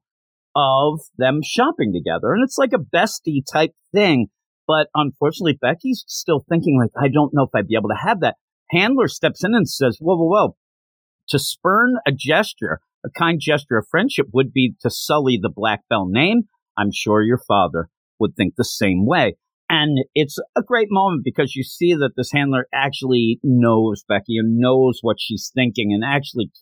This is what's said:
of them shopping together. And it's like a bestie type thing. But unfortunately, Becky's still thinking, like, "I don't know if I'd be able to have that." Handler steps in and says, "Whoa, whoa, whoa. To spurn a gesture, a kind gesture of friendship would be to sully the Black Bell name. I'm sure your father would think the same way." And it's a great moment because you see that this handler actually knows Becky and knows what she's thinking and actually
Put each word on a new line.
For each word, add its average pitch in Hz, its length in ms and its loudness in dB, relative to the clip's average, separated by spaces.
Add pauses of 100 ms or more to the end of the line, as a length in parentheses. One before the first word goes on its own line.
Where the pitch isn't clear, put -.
(560)
of 143 440 2 (180)
them 131 240 2
shopping 175 500 -2
together. 85 420 -2
And 233 100 2
it's - 140 -4
like 269 160 0
a 254 40 2
bestie 170 720 -2
type 160 240 0 (180)
thing. 165 360 2 (400)
But 156 260 2
unfortunately, 147 640 0
Becky's 170 480 -2
still - 400 -4
thinking, 165 300 2
like, 117 180 2
"I 139 120 0
don't 143 260 0
know 143 100 4
if 123 120 -2
I'd 104 120 0
be 107 80 0
able 107 140 0
to - 60 -2
have 202 240 -2
that." 135 180 -2 (320)
Handler 208 380 2
steps - 360 -4
in 208 120 0
and 190 120 2
says, 123 320 0
"Whoa, 175 160 0
whoa, 165 120 2
whoa. 180 300 2 (720)
To 143 100 2
spurn 226 640 0
a 143 60 0
gesture, 143 720 -2 (220)
a - 60 -10
kind 170 320 -2
gesture 143 360 0
of 107 120 -4
friendship 190 420 -2
would 127 220 0
be 127 280 2
to 120 80 -2
sully 135 520 0
the 104 80 -2
Black 104 400 -4
Bell 101 160 0
name. 170 380 2 (340)
I'm 104 140 -2
sure 107 300 0
your 117 180 2
father 85 500 0 (300)
would 107 160 -2
think 92 200 -2
the - 80 -2
same 95 420 0
way." 135 320 0 (320)
And 151 440 2
it's 147 240 0 (180)
a 233 60 0
great 226 300 0
moment 190 320 0
because 135 320 -2
you 135 80 -6
see 175 320 0
that 139 200 -2
this 127 160 -4
handler 135 420 0
actually 127 680 0
knows 113 680 2
Becky 107 300 -2
and 113 200 0
knows 127 440 2
what 110 180 -2
she's - 340 -8
thinking 117 400 0
and 104 100 -2
actually 139 480 -4 (100)